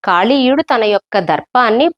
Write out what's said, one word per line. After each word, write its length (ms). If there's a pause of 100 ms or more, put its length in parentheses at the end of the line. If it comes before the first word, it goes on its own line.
కాళీయుడు 580
తన 220
యొక్క 340
దర్పాన్ని 800